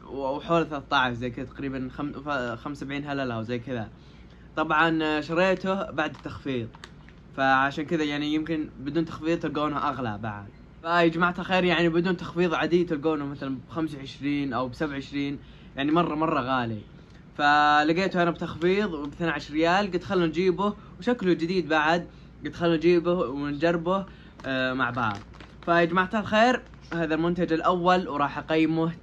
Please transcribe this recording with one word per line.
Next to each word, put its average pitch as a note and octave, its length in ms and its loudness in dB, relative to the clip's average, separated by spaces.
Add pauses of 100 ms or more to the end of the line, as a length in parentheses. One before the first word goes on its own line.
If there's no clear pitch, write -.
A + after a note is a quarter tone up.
و-، B2 100 -12
وحول D3+ 520 0
ثلاثة C#3+ 280 -4
عشر B2+ 180 2
زي A#2+ 160 -4
كذا C3 140 -8
تقريبا، C3+ 480 -8
خم-، D3 200 -8
ف-، C#3 460 -4
خمسة D3+ 120 -10
وسبعين C#3 360 -8
هللة C3+ 320 -4
وزي A#2 200 -4
كذا. A#2+ 300 -6 (680)
طبعا، D#3+ 460 2
آه، D3+ 180 0
شريته F#3 680 0
بعد D3+ 240 -4
التخفيض، B2+ 540 -6 (680)
فعشان C3+ 480 2
كذا D#3 200 0
يعني D3 300 -2
يمكن D#3 340 -2 (120)
بدون D3 240 -2
تخفيض D#3+ 340 -2
تلقونه D3 400 -2
أغلى B2 400 -4
بعد. G#2 300 -8 (340)
فيا E3+ 240 4
جماعة F3 320 2
الخير F#3 260 2
يعني E3+ 240 4
بدون F3 280 2
تخفيض E3+ 380 0
عادي D#3 300 2
تلقونه D3+ 420 -2
مثلا C#3 320 -6 (100)
بخمسة D#3 300 -4
وعشرين C#3 540 -4
أو C3 160 -2
بسبعة C#3+ 240 -4
وعشرين، C#3 460 -6 (380)
يعني C#3+ 160 0
مرة، D#3+ 220 2
مرة D#3 260 0
غالي. A#2+ 400 -2 (580)
فلقيته D3+ 840 4
أنا E3+ 80 4
بتخفيض F3 600 0
وب C#3+ 200 -6
اثناعش D3+ 380 -4
ريال، E3+ 420 2
قلت F3 120 -2
خلنا F#3 220 0
نجيبه، F#3 480 0 (240)
وشكله A3 340 2
جديد E3 360 0
بعد، D#3+ 380 2 (380)
قلت C#3+ 100 -8
خلنا E3+ 220 2
نجيبه E3+ 360 4
ونجربه، E3 920 0 (400)
آه، C3 260 0
مع C3 180 0
بعض. A2+ 280 -2 (460)
فيا E3+ 200 6
جماعة F#3 300 2
الخير A3 480 4 (320)
هذا D#3+ 200 0
المنتج E3+ 380 2
الأول F3+ 560 4
وراح C#3+ 300 0
أقيمه D#3+ 540 2 (100)